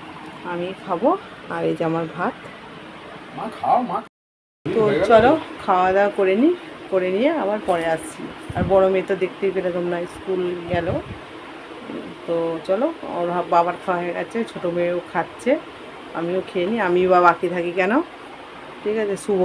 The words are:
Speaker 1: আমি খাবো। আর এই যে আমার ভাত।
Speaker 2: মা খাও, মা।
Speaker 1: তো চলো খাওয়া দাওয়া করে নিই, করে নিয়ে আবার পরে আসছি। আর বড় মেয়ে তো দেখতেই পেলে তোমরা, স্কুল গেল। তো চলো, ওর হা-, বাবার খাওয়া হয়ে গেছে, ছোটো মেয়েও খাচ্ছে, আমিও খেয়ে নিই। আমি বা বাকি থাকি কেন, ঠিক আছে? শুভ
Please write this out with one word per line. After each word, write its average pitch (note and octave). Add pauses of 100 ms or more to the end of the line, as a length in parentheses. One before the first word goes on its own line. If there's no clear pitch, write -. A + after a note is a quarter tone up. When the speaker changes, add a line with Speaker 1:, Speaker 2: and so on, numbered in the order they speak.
(460)
Speaker 1:
আমি F3 (140)
খাবো। F#3+ (400)
আর E3+
এই E3
যে E3
আমার E3 (100)
ভাত। F#3 (1000)
Speaker 2:
মা - (120)
খাও, -
মা। - (680)
Speaker 1:
তো G#3 (260)
চলো A#3 (300)
খাওয়া F#3
দাওয়া G3+
করে F#3+
নিই, C#4+ (360)
করে F#3
নিয়ে A#3 (120)
আবার G#3
পরে E3+
আসছি। - (320)
আর F3+
বড় F#3+
মেয়ে F#3+
তো G3
দেখতেই F#3
পেলে F3+
তোমরা, F3
স্কুল F#3 (280)
গেল। F3 (1400)
তো E3+ (320)
চলো, G3+ (280)
ওর F3
হা-, F3
বাবার E3+
খাওয়া F3+
হয়ে F3
গেছে, F3+
ছোটো -
মেয়েও F3 (100)
খাচ্ছে, - (640)
আমিও E3+
খেয়ে F3+
নিই। A#3
আমি F3+
বা F3+
বাকি F3
থাকি F3
কেন, F#3+ (880)
ঠিক G#3
আছে? G#3
শুভ G3+